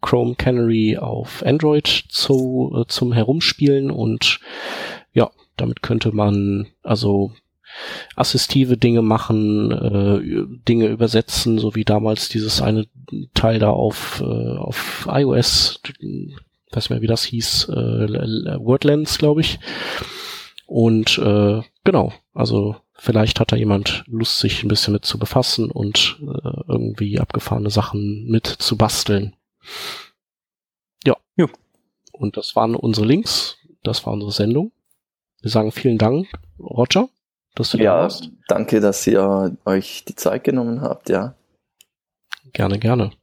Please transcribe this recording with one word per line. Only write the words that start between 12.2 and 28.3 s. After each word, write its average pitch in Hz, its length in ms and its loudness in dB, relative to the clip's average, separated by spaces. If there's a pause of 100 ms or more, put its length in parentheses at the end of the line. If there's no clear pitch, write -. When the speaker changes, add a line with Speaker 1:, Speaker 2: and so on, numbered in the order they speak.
Speaker 1:
dieses 110 340 -2
eine 110 260 0 (460)
Teil 113 260 2
da 107 100 4
auf, - 520 -2
äh, 113 360 -4
auf - 520 -8
iOS, 131 720 2 (200)
ich - 360 -10 (420)
weiß 117 60 -2
nicht - 60 -8
mehr, 120 120 -2
wie 110 60 -2
das 113 160 0
hieß, - 460 -2
äh, - 40 -4
L-, 113 420 0
L-, - 440 -4
Wordlens, 147 580 2
glaub 151 220 4
ich. - 200 -2 (1040)
Und, 113 540 2
äh, 104 420 4 (240)
genau, 139 260 4 (220)
also 107 420 0 (200)
vielleicht 107 440 0
hat - 140 2
da - 20 2
jemand 104 520 0
Lust, 113 320 -2
sich - 220 -2
ein 110 60 -2
bisschen 107 240 2
mit 104 140 0
zu - 120 -4
befassen 110 540 0
und, - 500 -2
äh, 135 280 -6 (180)
irgendwie 107 520 -2
abgefahrene 107 500 -2
Sachen 107 560 -2
mit 113 200 2